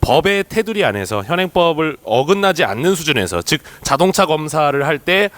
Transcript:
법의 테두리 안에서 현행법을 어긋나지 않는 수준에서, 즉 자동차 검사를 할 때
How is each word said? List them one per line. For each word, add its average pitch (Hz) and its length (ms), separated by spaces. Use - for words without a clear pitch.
법의 190 480
테두리 214 360
안에서 101 380
현행법을 165 800
어긋나지 160 600
않는 123 300
수준에서, 117 480
즉 - 180
자동차 117 440
검사를 151 600
할 151 120
때 190 400